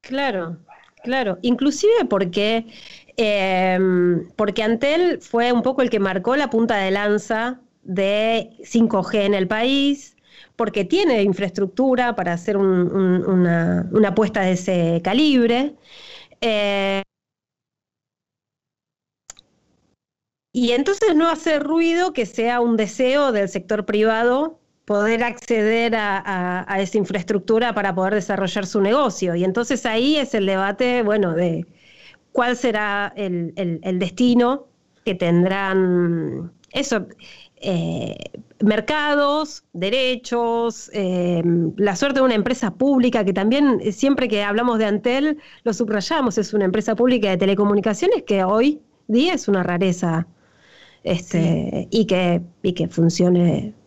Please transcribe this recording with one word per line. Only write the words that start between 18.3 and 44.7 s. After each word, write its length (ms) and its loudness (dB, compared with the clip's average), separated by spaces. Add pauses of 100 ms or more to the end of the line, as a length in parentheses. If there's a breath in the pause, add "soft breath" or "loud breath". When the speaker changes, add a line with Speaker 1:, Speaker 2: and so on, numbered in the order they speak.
Speaker 1:
y 180 0
entonces 440 2
no 140 4
hace 300 0
ruido 540 0
que 120 -2
sea 360 -2
un 160 2
deseo 540 0
del 180 0
sector 360 -4
privado 720 0 (260)
poder 380 0
acceder 720 0
a, 220 -2
a, 560 -4
a 80 0
esa 160 -2
infraestructura 760 0
para 180 -2
poder 220 0
desarrollar 500 -2
su 160 -2
negocio. 540 0
Y 80 0
entonces 420 -2
ahí 300 2
es 180 -2
el 120 0
debate, 580 0
bueno, 300 0
de 320 -2 (640 loud breath)
cuál 240 0
será 600 -2
el, 420 -4
el, 260 -4
el 160 -2
destino 680 2 (360)
que 100 -4
tendrán 1400 0 (200)
eso, 340 -4 (520 loud breath)
eh, 580 -4 (460)
mercados, 1000 0 (100)
derechos, 1200 -4
eh, 500 -2 (320)
la 200 0
suerte 240 0
de 60 6
una 100 2
empresa 380 -2
pública, 520 2
que 80 0
también, 500 2
eh, 80 -2
siempre 360 0
que 160 -2
hablamos 360 0